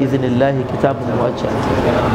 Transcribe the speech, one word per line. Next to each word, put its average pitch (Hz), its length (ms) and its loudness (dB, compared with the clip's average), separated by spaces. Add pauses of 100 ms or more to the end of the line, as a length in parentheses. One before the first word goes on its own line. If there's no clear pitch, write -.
iznillahi 127 640 2 (100)
kitabun 127 400 0
muajjal. 120 340 -2 (640)